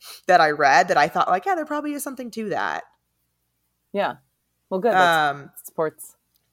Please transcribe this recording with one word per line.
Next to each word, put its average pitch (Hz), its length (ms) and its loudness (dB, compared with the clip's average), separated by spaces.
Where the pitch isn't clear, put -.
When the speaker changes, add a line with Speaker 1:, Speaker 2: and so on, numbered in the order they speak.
Speaker 1:
that 180 140 6
I 151 100 4
read 151 380 4
that 165 80 2
I 147 100 4
thought, - 220 -2
like, 185 160 0
"Yeah, 381 100 -2
there 302 100 -6
probably 294 280 -6
is 285 100 -8
something 254 280 -12
to 220 180 -8
that." 95 340 -4
Speaker 2:
Yeah. 190 220 -4
Well, 190 120 -4
good. 226 120 0
That's 175 240 4
Speaker 1:
Um, 143 340 -2
Speaker 2:
supports. - 520 -8